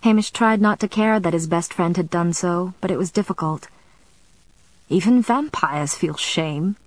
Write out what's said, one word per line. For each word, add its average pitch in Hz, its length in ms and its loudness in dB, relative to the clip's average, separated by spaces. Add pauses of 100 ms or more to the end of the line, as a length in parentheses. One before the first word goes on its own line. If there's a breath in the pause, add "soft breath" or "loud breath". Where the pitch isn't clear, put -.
Hamish 214 300 4
tried 220 300 2
not 208 200 2
to 214 60 -2
care 214 320 2
that 180 140 0
his 165 140 0
best 170 260 -2
friend 175 240 0
had 170 120 -2
done 170 240 0
so, 180 480 -2
but 190 100 -4
it 170 60 0
was 175 140 -2
difficult. 165 560 -4 (1200 soft breath)
Even 196 320 4
vampires 160 760 -2
feel 156 200 -2
shame 160 600 -4 (120)